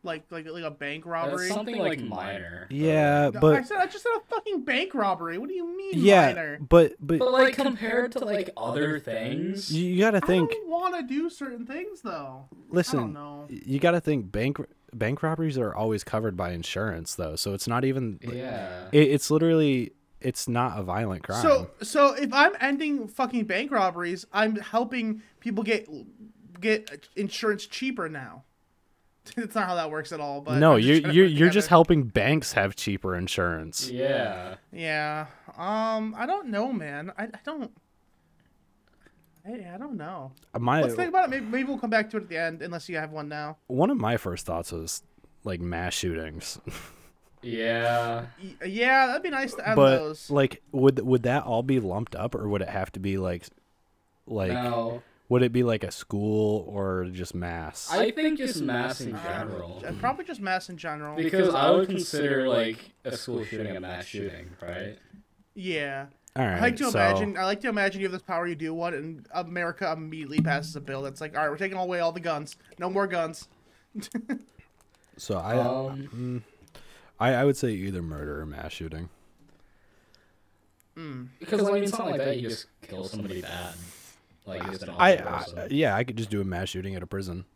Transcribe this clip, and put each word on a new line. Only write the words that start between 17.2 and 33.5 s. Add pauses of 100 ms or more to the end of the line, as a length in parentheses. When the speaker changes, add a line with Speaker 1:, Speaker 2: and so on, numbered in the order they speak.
Speaker 3:
so
it's
not
even,
like,
Speaker 2:
Yeah.
Speaker 3:
it,
it's
literally, (280)
it's
not
a
violent
crime.
Speaker 1:
So, (100)
so
if
I'm
ending
fucking
bank
robberies,
I'm
helping (180)
people
get, (720)
get
insurance
cheaper
now.
<laughs> (840)
It's
not
how
that
works
at
all.
But
Speaker 3:
No,
Speaker 1:
I'm
just
Speaker 3:
you're,
Speaker 1:
trying
to
Speaker 3:
you're,
Speaker 1:
put
Speaker 3:
you're
just
Speaker 1:
together
Speaker 3:
helping
banks
have
cheaper
insurance.